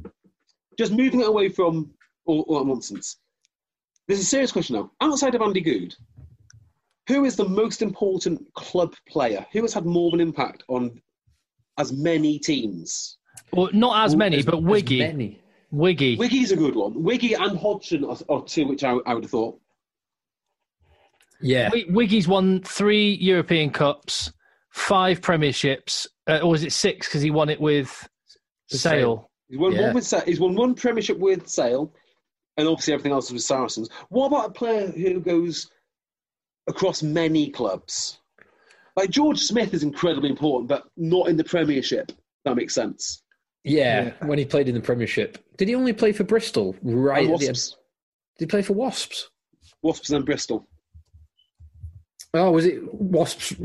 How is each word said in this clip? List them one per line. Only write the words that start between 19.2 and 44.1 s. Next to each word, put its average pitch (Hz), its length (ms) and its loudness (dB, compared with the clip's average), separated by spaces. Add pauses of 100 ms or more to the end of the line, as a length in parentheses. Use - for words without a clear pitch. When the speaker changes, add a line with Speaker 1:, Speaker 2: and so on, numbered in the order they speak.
Speaker 1:
have - 60 -10
thought. 113 280 -2 (1800)
Speaker 3:
Yeah. 123 280 2
Speaker 2:
Wi-, 214 220 -2
Wiggy's 208 360 4
won 190 360 4
three 208 520 2
European 170 540 2
Cups, - 640 -2 (400)
five 185 500 2
Premierships, 147 840 0 (200)
uh, 156 140 2
or 170 100 4
was 151 120 2
it 139 100 -6
six - 340 -2
'cause 147 140 -2
he 151 100 0
won 151 180 2
it 151 100 -4
with 147 480 0 (640)
Speaker 3:
With 131 100 -4
Speaker 2:
Sale? 165 100 0
Speaker 3:
Sale. 120 400 0 (180)
Speaker 1:
He's 131 100 -12
won 185 140 4
Speaker 3:
Yeah. 180 140 2
Speaker 1:
one 240 80 0
with 247 100 0
Sa-, 190 200 0
he's 175 140 0
won 180 160 2
one 247 200 2
Premiership 226 440 -2
with 190 280 2
Sale, 139 460 0 (640)
and 151 100 2
obviously 156 260 0
everything 139 200 -2
else 131 180 -2
was 120 140 -6
Saracens. 127 440 -2 (200)
What 262 180 0
about 262 220 0
a - 20 -12
player 220 400 -2
who 180 280 -2
goes 170 500 -2 (1000)
across 175 360 -2
many 156 460 0
clubs? - 720 -6 (760)
Like, 190 160 0
George 294 280 2
Smith 214 340 0
is 156 100 -2
incredibly 147 460 0
important, 131 380 -2
but - 200 -2 (100)
not 170 320 2
in 160 80 2
the 160 60 0
Premiership. 147 680 -2 (340)
That 127 100 0
makes - 180 -2
sense. - 480 -6 (420)
Speaker 3:
Yeah, 123 420 2 (160)